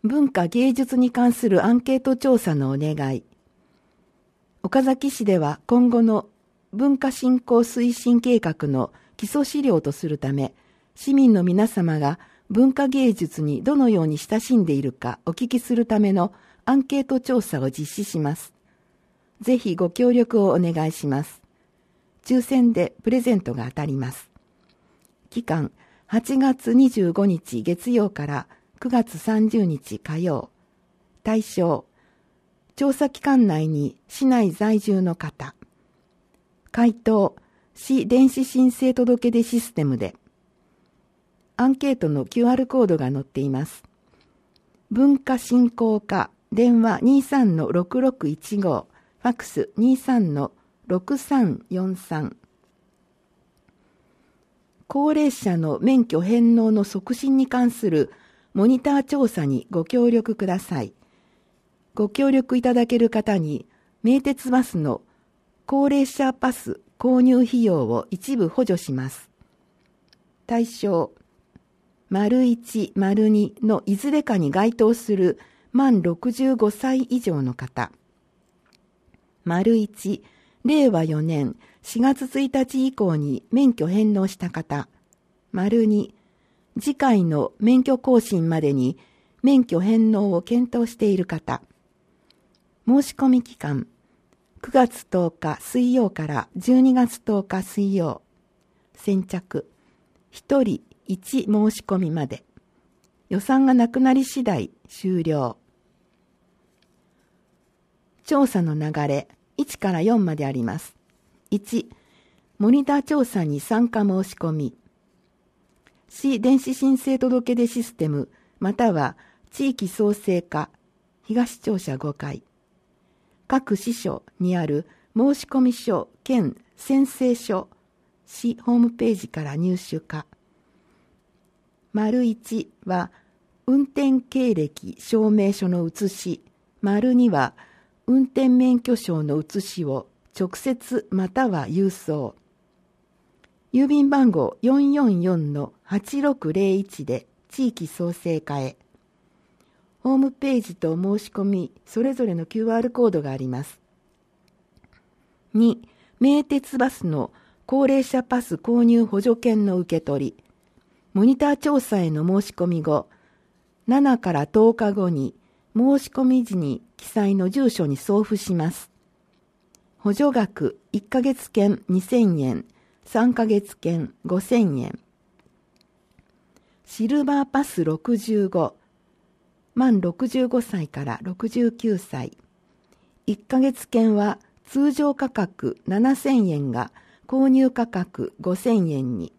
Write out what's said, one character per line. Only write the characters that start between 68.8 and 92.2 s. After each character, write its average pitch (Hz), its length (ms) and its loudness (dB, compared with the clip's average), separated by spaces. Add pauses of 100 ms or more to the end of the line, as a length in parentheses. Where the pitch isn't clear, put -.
ま 131 180 -6
す。 - 200 -20 (1160)
対 233 160 0
象、 202 480 -2 (960)
丸 208 360 2
一、 233 520 -2
丸 202 320 2
二 208 340 2
の 214 240 0
い 202 80 0
ず 277 160 -4
れ 302 140 0
か 214 140 0
に 147 120 0
該 208 220 0
当 226 200 2
す 220 240 -2
る 180 220 0 (320)
満 247 320 4
六 175 300 -4
十 262 240 0
五 214 140 2
歳 262 320 -2
以 247 180 -4
上 156 220 -2
の 127 120 -4
方。 123 380 -10 (1500)
丸 196 320 0
一、 208 480 -6 (400)
令 285 240 4
和 165 160 2
四 156 180 -2
年 151 320 -2 (280)
四 - 180 -6
月 262 260 0
一 269 220 -4
日 262 400 -2
以 262 40 -4
降 185 220 -2
に 143 380 -4
免 254 200 4
許 160 140 -2
返 208 280 2
納 190 120 0
し 190 100 -8
た 175 140 -8
方。 147 380 -8 (640)
丸 208 340 2
二、 208 280 0 (680)
次 285 140 -4
回 233 300 2
の 151 340 0
免 247 240 4
許 254 160 2
更 254 220 4
新 175 280 -2
ま 160 120 0
で 143 120 2
に 131 260 0 (440)
免 262 220 4
許 170 160 0
返 220 320 2
納 202 220 0
を 170 80 0
検 240 340 0
討 233 120 0
し - 80 -16
て 220 100 0
い 202 100 2
る 185 100 -2
方。 - 340 -8 (1300)